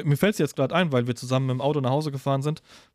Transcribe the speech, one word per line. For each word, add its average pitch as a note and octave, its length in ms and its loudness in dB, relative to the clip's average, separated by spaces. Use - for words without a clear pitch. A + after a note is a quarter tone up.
mir C#3+ 120 4
fällt's G3+ 200 2
jetzt D3+ 180 0
grad C3+ 160 0
ein, E3 200 2
weil B2 160 2
wir B2 80 -2
zusammen C3 340 -2
im B2+ 100 -2
Auto C#3+ 220 0
nach B2 80 0
Hause D3 220 0
gefahren C3+ 320 -2
sind, D3+ 180 -4